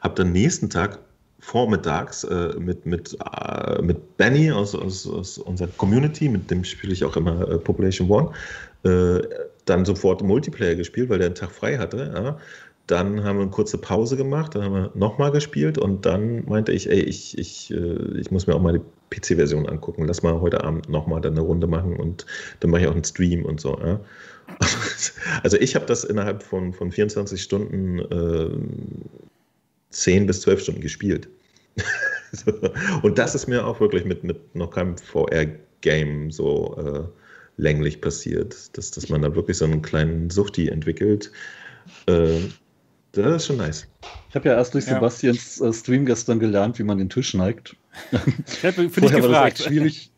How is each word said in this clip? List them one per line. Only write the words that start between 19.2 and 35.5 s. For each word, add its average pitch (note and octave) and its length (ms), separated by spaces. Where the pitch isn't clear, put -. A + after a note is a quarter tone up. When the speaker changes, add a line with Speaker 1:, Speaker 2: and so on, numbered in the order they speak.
Speaker 1:
angucken. D#2 380
Lass E2 160
mal E2 180
heute F2 240
Abend D#2 240
noch D#2 180
mal D#2+ 140
dann D#2 120
eine D#2 100
Runde E2+ 260
machen E2+ 280
und - 300
dann E2+ 100
mache E2+ 120
ich E2 60
auch D2+ 60
einen D#2+ 100
Stream“ F2 400
und D2+ 160
so, - 240
ja. F#2+ 160
<laughs> - 920
Also - 140
ich B2 200
hab B2 100
das A#2 180
innerhalb G#2 380
von, F#2 300
von F2+ 180
vierundzwanzig G#2 520
Stunden, F#2+ 580
äh, E2+ 500
zehn F#2+ 360
bis G2 160
zwölf G2 180
Stunden - 200
gespielt. D#2+ 480
<laughs> G#2+ 60
So. - 160
Und G#3 160
das A#2+ 160
ist - 120
mir B2 200
auch A2 120
wirklich G2+ 280
mit, - 180
mit - 300
noch F2 160
keinem F2+ 260
V-R-Game D#2 1300